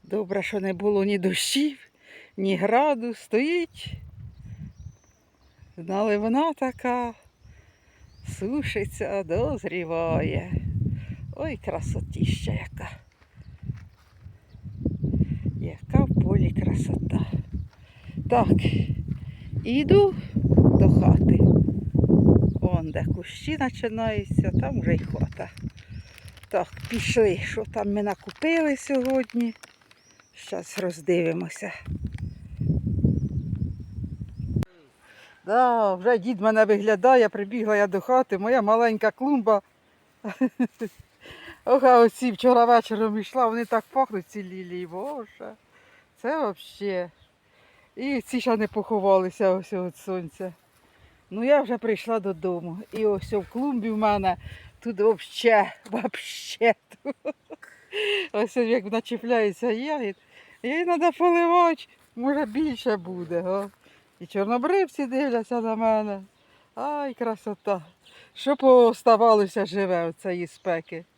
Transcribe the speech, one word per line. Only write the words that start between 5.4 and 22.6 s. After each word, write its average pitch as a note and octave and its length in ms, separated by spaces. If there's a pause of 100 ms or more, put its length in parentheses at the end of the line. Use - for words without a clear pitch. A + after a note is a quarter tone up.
Наливна G#3+ 760
така. B3 600 (1300)
Сушиться, G3+ 840
дозріває. E3+ 1300 (840)
Ой, C#4+ 300
красотіща - 840
яка. - 380 (2750)
Яка - 420
в - 200
полі - 280
красота. - 680 (1080)
Так, A#3+ 180 (1160)
іду F#4 520 (640)
до - 100
хати. - 480 (1200)